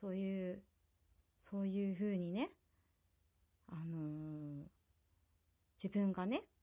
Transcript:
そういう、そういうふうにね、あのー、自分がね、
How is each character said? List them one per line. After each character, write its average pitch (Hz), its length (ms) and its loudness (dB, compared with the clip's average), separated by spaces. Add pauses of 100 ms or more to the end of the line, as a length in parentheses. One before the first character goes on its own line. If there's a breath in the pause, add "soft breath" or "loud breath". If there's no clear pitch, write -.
そ 196 100 -4
う 185 60 -2
い 190 360 0
う、 196 100 -8 (880)
そ 196 120 0
う 196 60 4
い 196 240 2
う - 20 2
ふ 185 120 0
う 202 100 2
に 175 140 2
ね、 220 200 0 (1160)
あ 170 160 -8
の 165 120 -4 (680)
ー、 - 20 -10 (1160)
自 196 100 0
分 202 200 4
が 185 140 0
ね、 302 180 2 (180)